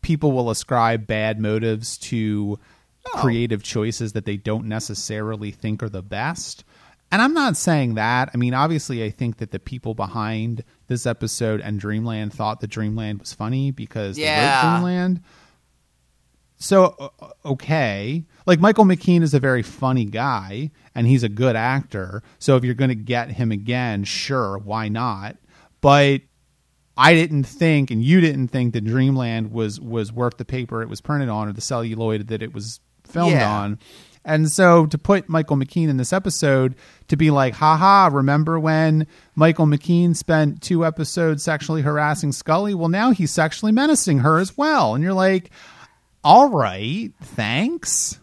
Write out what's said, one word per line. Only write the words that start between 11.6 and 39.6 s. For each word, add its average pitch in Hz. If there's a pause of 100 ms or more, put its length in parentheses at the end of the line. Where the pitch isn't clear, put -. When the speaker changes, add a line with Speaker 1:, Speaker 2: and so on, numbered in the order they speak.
Speaker 1:
and 104
Dreamland 107
thought 107
that 107
Dreamland 107
was -
funny 131
because 104
they 151
wrote 151
Speaker 2:
Yeah. 139
Speaker 1:
Dreamland. 180 (1400)
So, 190 (260)
o-, - (200)
okay. 131 (220)
Like, 175
Michael 208
McKean 180
is 151
a 139
very 127
funny 127
guy, 110 (240)
and 117
he's 123
a 117
good 113
actor. 110 (160)
So 139
if 127
you're 123
gonna 127
get 117
him 117
again, 107
sure, 107
why 104
not? 107 (440)
But 139 (720)
I 143
didn't 156
think, 147
and 110
you 165
didn't 139
think, 123
that 113
Dreamland 117
was, 110
was 113
worth 120
the 120
paper 117
it 110
was 104
printed 143
on 107
or 104
the 104
celluloid 110
that 110
it -
was 107 (240)
filmed 170
Speaker 2:
Yeah. 120 (100)
Speaker 1:
on. 101 (460)
And 156
so 170
to 156
put 196
Michael 156
McKean 156
in 135
this 127
episode 139 (340)
to 156
be 156
like, 135
"Ha 156
ha, 190
remember 147
when 156 (280)
Michael 160